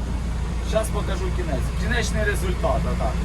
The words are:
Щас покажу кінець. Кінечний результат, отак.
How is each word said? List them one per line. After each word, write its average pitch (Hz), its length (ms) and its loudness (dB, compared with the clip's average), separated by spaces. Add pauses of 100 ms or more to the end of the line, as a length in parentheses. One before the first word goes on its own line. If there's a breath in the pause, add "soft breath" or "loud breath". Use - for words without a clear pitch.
(680)
Щас - 180 2
покажу 190 380 0 (120)
кінець. - 440 0
Кінечний 226 420 0
результат, 180 580 2 (120)
отак. - 200 0 (120)